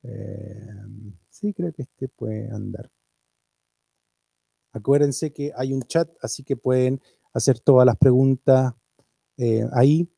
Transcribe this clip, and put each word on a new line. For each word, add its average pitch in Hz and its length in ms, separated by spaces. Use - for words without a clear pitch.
Em, 104 1120
sí, 208 240
creo 175 180
que - 120
este - 260
puede 110 420
andar. - 400
Acuérdense 139 560
que 147 240
hay 131 160
un 135 120
chat, 165 260
así - 220
que 135 140
pueden 127 420
hacer 123 280
todas 127 260
las 123 100
preguntas, 131 760
eh, 120 340
ahí. 147 460